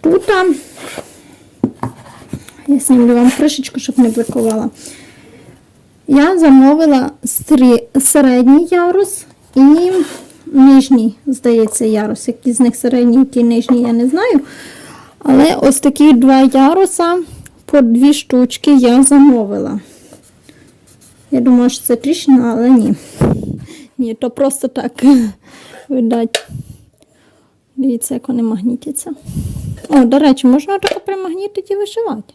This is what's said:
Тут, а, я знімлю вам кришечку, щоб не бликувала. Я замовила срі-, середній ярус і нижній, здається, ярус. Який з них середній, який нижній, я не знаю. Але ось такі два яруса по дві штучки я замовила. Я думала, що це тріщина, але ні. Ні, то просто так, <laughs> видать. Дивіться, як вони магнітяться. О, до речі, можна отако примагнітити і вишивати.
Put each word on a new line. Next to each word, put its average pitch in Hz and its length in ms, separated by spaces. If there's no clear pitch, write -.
Тут, 349 280
а, 370 160
я 277 120
знімлю 240 360
вам 247 220
кришечку, 294 420
щоб - 200
не 233 100
бликувала. 226 600
Я 302 320
замовила 285 720
срі-, 254 760
середній 269 720
ярус 359 540
і 311 360
нижній, 262 680
здається, 233 580
ярус. 214 420
Який 240 260
з 226 60
них 240 160
середній, 240 420
який 254 260
нижній, 233 380
я 233 120
не 233 140
знаю. 359 340
Але 269 360
ось - 240
такі 294 340
два 262 280
яруса 339 800
по 294 160
дві 247 320
штучки 269 600
я 247 280
замовила. 233 760
Я 262 80
думала, 247 300
що - 140
це 240 120
тріщина, 254 580
але 240 160
ні. 214 260
Ні, 233 160
то 247 160
просто 269 380
так, - 360
<laughs> - 460
видать. 233 580
Дивіться, 262 380
як 240 140
вони 240 160
магнітяться. 240 680
О, 285 140
до 254 160
речі, 269 280
можна 294 280
отако 392 240
примагнітити 381 720
і 392 40
вишивати. 403 580